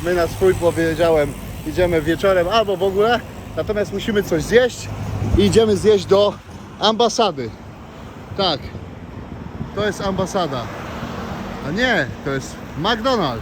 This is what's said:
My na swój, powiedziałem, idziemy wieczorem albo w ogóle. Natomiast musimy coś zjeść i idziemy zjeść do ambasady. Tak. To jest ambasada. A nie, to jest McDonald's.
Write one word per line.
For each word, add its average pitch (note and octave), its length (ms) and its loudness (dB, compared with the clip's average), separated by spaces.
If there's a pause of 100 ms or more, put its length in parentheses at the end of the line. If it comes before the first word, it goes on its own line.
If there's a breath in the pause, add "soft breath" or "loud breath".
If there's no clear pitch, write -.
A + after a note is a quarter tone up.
My F3 100 0
na F3 140 2
swój, F#3 280 4
powiedziałem, E3 760 2 (340)
idziemy E3 340 2
wieczorem F3 460 2
albo G3+ 300 2
w F3 60 0
ogóle. G3+ 360 4 (360)
Natomiast G3 380 -2
musimy G3+ 300 0
coś D#3+ 200 0
zjeść A3+ 460 2 (480)
i F3+ 80 6
idziemy G#3 320 6
zjeść F#3+ 280 4
do G3 280 4 (460)
ambasady. G3+ 720 2 (880)
Tak. F3 220 0 (1160)
To G3+ 100 -2
jest G#3 160 -2
ambasada. F#3 600 -2 (1040)
A C#3+ 40 -4
nie, G#3+ 340 2 (200)
to C#3+ 60 -2
jest C3+ 240 -6 (260)
McDonald's. G#3+ 600 0